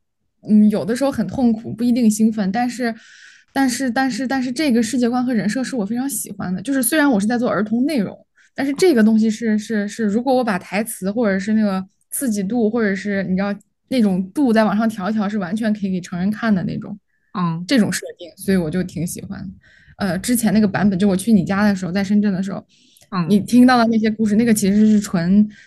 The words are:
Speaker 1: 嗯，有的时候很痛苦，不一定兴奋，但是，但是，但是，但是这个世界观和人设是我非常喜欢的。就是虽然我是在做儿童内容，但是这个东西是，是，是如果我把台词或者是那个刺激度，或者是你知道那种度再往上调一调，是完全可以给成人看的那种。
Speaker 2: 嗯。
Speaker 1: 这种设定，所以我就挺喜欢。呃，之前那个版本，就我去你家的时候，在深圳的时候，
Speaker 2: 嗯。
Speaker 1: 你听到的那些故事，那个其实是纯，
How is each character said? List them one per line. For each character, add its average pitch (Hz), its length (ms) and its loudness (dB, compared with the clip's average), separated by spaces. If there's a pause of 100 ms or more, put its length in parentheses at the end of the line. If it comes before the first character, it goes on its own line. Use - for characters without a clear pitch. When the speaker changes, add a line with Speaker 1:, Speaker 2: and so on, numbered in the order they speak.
(480)
Speaker 1:
嗯， 214 220 6
有 180 140 -2
的 220 100 -2
时 254 100 -2
候 277 60 2
很 254 180 -4
痛 240 240 0
苦， 220 200 -6
不 240 120 -6
一 240 80 2
定 233 180 4
兴 220 220 2
奋， 202 180 -2
但 240 180 -2
是， 240 240 -4 (600)
但 269 180 0
是， 262 180 -2
但 262 220 0
是， 254 160 -4
但 269 160 -2
是 254 80 -4
这 285 220 0
个 240 100 4
世 240 160 -2
界 240 100 2
观 247 160 0
和 262 80 -2
人 208 160 0
设 262 140 -2
是 262 140 -6
我 196 100 -2
非 226 100 -6
常 269 140 -4
喜 - 220 -8
欢 185 200 -8
的。 185 80 -4
就 262 120 -6
是 269 100 0
虽 311 160 0
然 294 120 4
我 214 80 2
是 196 80 0
在 240 120 0
做 240 100 0
儿 202 160 0
童 233 220 0
内 311 120 -2
容， - 280 -6 (280)
但 269 120 -4
是 285 80 -2
这 349 200 4
个 220 80 4
东 220 160 4
西 220 120 2
是， 214 280 -2
是， 208 300 -4
是 220 160 -6
如 208 180 0
果 254 120 0
我 254 100 2
把 196 140 -2
台 196 260 -6
词 190 260 -6
或 226 160 -2
者 190 120 0
是 208 160 -2
那 220 80 2
个 190 200 -2 (280)
刺 - 180 -4
激 208 140 -2
度， 220 260 0
或 233 140 0
者 202 120 0
是 196 300 -4
你 185 120 -2
知 190 60 -2
道 202 120 -4 (340)
那 254 140 0
种 190 300 0
度 269 200 2
再 220 120 4
往 196 120 0
上 226 120 0
调 202 200 -6
一 220 40 -2
调， 208 160 -2
是 214 100 -4
完 180 160 -6
全 220 180 -2
可 208 140 -4
以 190 40 -4
给 185 100 -2
成 180 180 -8
人 190 120 0
看 214 240 0
的 170 100 0
那 - 140 -4
种。 - 200 -12 (400)
Speaker 2:
嗯。 170 280 -4
Speaker 1:
这 269 120 2
种 190 120 2
设 - 140 -6 (140)
定， 339 180 -16
所 190 160 -2
以 190 40 4
我 165 140 0
就 185 120 -2
挺 175 240 -6
喜 - 160 -10
欢。 - 260 -12 (480)
呃， 185 220 -4
之 233 160 -2
前 220 180 2
那 214 80 4
个 214 60 4
版 196 240 0
本， 185 80 0
就 208 80 2
我 185 100 4
去 226 160 0
你 180 120 4
家 196 200 0
的 202 100 4
时 185 120 -4
候， 165 60 -6
在 196 100 0
深 208 180 2
圳 208 120 2
的 180 100 -2
时 190 100 -6
候， - 140 -10 (440)
Speaker 2:
嗯。 175 200 -4
Speaker 1:
你 208 100 4
听 247 260 6
到 254 120 6
的 226 80 4
那 226 120 0
些 220 120 2
故 220 160 0
事， 208 80 0
那 226 100 4
个 233 80 4
其 208 180 2
实 214 160 4
是 214 140 6
纯， 202 480 2 (180)